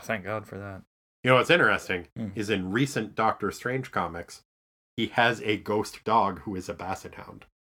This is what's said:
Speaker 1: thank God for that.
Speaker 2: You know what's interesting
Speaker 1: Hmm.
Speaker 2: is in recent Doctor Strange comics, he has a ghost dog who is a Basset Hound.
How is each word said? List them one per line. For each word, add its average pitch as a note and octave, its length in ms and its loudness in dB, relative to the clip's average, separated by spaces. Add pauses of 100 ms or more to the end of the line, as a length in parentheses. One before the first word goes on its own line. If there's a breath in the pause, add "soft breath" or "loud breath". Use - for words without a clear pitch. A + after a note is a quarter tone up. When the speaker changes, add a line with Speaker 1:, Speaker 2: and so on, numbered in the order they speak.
Speaker 1:
thank G#2+ 220 -6
God G#2 240 -6
for F#2+ 100 -12
that. G2 240 -12 (400)
Speaker 2:
You B2 80 4
know C3 60 8
what's A#2+ 140 6
interesting G2+ 580 4 (100)
Speaker 1:
Hmm. A2 160 -6
Speaker 2:
is G#2 160 -4
in F#2+ 220 -2
recent A2+ 420 0
Doctor G#2+ 380 0
Strange B2+ 400 -6
comics, E2+ 480 -6 (560)
he A2+ 120 0
has A#2 340 2
a G#2+ 160 0
ghost G#2 440 -4
dog G2+ 380 2
who G2+ 160 -8
is F#2 120 -10
a - 60 -4
Basset F2+ 400 -8
Hound. - 300 -18 (320)